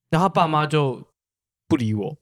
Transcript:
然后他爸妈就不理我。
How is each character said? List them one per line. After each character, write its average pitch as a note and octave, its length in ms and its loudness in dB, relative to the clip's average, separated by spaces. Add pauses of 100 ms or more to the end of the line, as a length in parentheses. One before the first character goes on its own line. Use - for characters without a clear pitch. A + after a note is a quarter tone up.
(100)
然 D#3+ 100 2
后 F#3+ 80 4
他 - 0 -
爸 F3+ 180 2
妈 D3+ 200 0
就 C#3+ 360 -2 (640)
不 D#3+ 100 2
理 A2 180 0
我。 G#2 280 -4